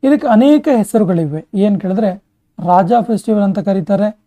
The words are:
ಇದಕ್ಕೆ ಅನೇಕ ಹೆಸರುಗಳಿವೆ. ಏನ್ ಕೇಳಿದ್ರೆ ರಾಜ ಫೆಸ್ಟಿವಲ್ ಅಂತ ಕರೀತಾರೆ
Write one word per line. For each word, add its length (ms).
ಇದಕ್ಕೆ 240
ಅನೇಕ 400
ಹೆಸರುಗಳಿವೆ. 760
ಏನ್ 280
ಕೇಳಿದ್ರೆ 420
ರಾಜ 260
ಫೆಸ್ಟಿವಲ್ 420
ಅಂತ 160
ಕರೀತಾರೆ 680